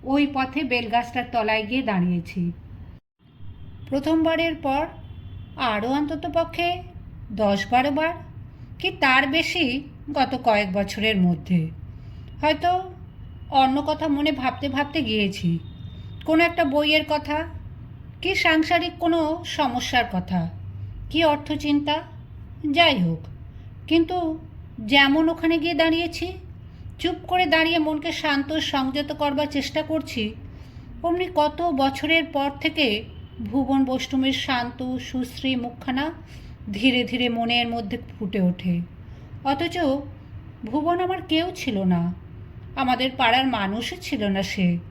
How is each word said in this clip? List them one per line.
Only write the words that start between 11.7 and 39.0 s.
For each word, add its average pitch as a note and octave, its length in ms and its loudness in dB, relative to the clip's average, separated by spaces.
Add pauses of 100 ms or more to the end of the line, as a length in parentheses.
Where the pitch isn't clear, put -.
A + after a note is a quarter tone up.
হয়তো F4 520 2 (560)
অন্য C4+ 360 4
কথা D4+ 220 0
মনে D4 240 2
ভাবতে C4 380 -2
ভাবতে C#4+ 320 0
গিয়েছি, G3 580 0 (640)
কোনো D#4+ 180 6
একটা E4+ 220 4
বইয়ের D4+ 440 4
কথা, D4+ 380 0 (720)
কি - 140 0
সাংসারিক E4+ 640 4
কোনো E4 460 2
সমস্যার B3+ 640 2
কথা, F3+ 380 0 (600)
কি E4 140 4
অর্থচিন্তা, D4 800 2 (680)
যাই - 280 6
হোক। E3 200 2 (680)
কিন্তু E4 500 2 (420)
যেমন C#4 500 6
ওখানে E4 280 2
গিয়ে E4 160 0
দাঁড়িয়েছি, E4 600 2 (680)
চুপ E4+ 160 0 (120)
করে F4+ 180 4
দাঁড়িয়ে D#4+ 320 4
মনকে D#4 340 0
শান্ত D4 460 0
সংযত C#4+ 540 -2
করবার D4 360 0
চেষ্টা C#4+ 340 -2
করছি, D4+ 540 -2 (680)
অমনি F4 320 0
কত D4+ 260 2
বছরের D4+ 640 2
পর C#4 240 -2 (120)
থেকে C4+ 420 0 (420)
ভুবন C4+ 400 2
বোষ্টমীর C4 480 0
শান্ত B3+ 640 -2
সুশ্রী B3+ 580 -2
মুখখানা B3+ 560 -2 (600)
ধীরে A#3+ 300 4
ধীরে B3 260 0
মনের A#3 380 2
মধ্যে A#3 300 -4
ফুটে G3+ 440 -4
ওঠে। F3+ 400 2 (640)